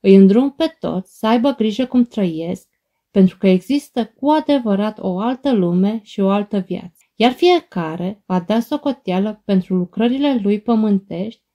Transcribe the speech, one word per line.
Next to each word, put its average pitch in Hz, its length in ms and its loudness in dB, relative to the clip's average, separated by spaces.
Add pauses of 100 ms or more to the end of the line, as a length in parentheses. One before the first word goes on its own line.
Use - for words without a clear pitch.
Îi 196 140 6
îndrum 202 360 6
pe 320 280 -6
toți 175 400 -8
să - 80 -6
aibă 240 280 0
grijă 220 320 -4
cum 247 180 0
trăiesc, 180 640 -6 (420)
pentru 190 280 2
că - 80 -2
există 220 600 -2
cu - 240 -4
adevărat 233 680 0
o 185 200 -4
altă 254 340 -4
lume 190 500 0
și - 180 -10
o 196 80 2
altă 202 300 -2
viață. 180 440 -10 (120)
Iar 240 180 2
fiecare 196 960 -2
va 185 140 -2
da 214 200 -2
socoteală 214 840 -4
pentru 185 320 -2
lucrările 240 680 -2
lui 202 180 -2
pământești 208 840 -2 (120)